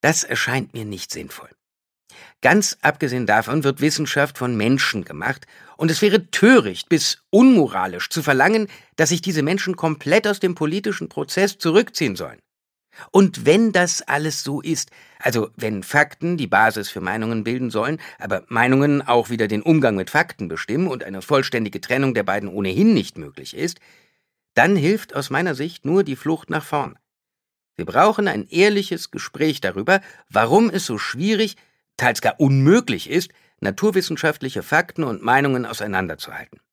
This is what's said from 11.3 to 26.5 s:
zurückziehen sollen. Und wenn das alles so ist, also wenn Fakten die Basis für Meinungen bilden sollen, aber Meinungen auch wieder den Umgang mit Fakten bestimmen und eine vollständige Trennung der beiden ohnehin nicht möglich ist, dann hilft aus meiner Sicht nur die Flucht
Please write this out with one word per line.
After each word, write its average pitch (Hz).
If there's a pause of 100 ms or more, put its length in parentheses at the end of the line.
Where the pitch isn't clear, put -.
zurückziehen 165
sollen. 69 (720)
Und 190
wenn 202
das 180
alles 147
so 139
ist, - (300)
also 117
wenn 107
Fakten 151
die 131
Basis 107
für 95
Meinungen 110
bilden 123
sollen, 117 (180)
aber 95
Meinungen 135
auch 120
wieder 113
den 107
Umgang 139
mit 95
Fakten 147
bestimmen 117
und 131
eine 95
vollständige 127
Trennung 131
der 104
beiden 101
ohnehin 101
nicht 135
möglich 71
ist, 170 (760)
dann 165
hilft 185
aus 135
meiner 156
Sicht 156
nur 180
die 135
Flucht -